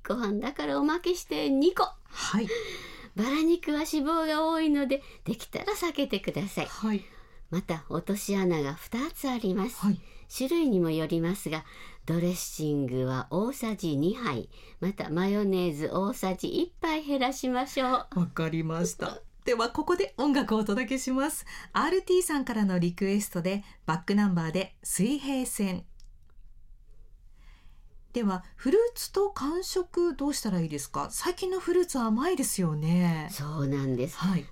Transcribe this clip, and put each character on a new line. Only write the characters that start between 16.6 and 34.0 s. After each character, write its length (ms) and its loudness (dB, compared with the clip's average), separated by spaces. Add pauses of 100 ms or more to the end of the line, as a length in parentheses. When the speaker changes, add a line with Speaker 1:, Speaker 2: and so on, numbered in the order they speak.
Speaker 1:
杯 360 -2
減 160 0
ら 140 2
し 160 -4
ま 180 0
し 160 -2
ょ 320 2
う。 40 4
Speaker 2:
わ 140 4
か 160 0
り 140 0
ま 220 -2
し 120 -6
た。 240 -6 (100)
<laughs> 120 -20
で 100 0
は、 160 2
こ 160 -2
こ 100 4
で 220 0
音 160 4
楽 220 4
を 40 4
お 40 2
届 240 0
け 100 0
し 140 -2
ま 180 2
す。 160 -6 (280)
ア 100 4
ー 80 2
ル 120 4
テ 100 2
ィ 60 8
ー 20 6
さ 160 0
ん 80 0
か 80 -2
ら 100 4
の 160 4
リ 140 2
ク 120 -2
エ 140 2
ス 100 -2
ト 120 -2
で、 220 -2 (220)
バ 100 0
ッ 40 -2
ク 160 0
ナ 120 6
ン 80 4
バ 140 2
ー 20 -2
で 300 -2
水 380 2
平 260 -2
線。 380 -2 (2250)
で 100 0
は、 200 0 (120)
フ 160 0
ル 60 8
ー 40 8 (140)
ツ 160 -6
と 200 2
間 320 -2
食 520 0
ど 120 -2
う 60 0
し 80 -4
た 100 -2
ら 100 2
い 60 0
い 20 -6
で 100 -4
す 120 -10
か？ 200 -4
最 220 -2
近 160 -2
の 100 0
フ 140 0
ル 80 6
ー 40 2
ツ 120 -4
甘 320 2
い 60 2
で 80 0
す 180 0
よ 140 2
ね。 560 4
Speaker 1:
そ 300 -4
う 60 2
な 180 0
ん 100 2
で 140 0